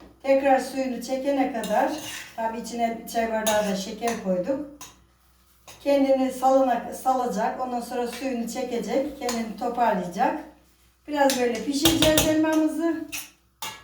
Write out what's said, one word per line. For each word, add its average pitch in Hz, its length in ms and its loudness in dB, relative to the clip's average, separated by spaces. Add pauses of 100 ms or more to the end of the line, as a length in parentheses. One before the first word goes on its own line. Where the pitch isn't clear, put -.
(220)
tekrar 269 380 4
suyunu 254 420 -4
çekene 262 500 0
kadar, 220 400 0 (440)
tabii 233 240 -4
içine 233 440 -4
bir - 40 -16
çay 226 240 -2
bardağı 214 380 0
da 190 60 -2
şeker 226 360 -4 (120)
koyduk. 220 420 -2 (1200)
Kendini 269 460 4
salına-, 262 640 2
salacak, 247 680 0
ondan 247 200 -4
sonra 247 260 -4
suyunu 240 420 -4
çekecek, 240 720 -2
kendini 233 400 -4
toparlayacak. 233 800 0 (680)
Biraz 277 320 2
böyle 226 240 0
pişireceğiz 311 640 4
elmamızı. 311 760 0 (800)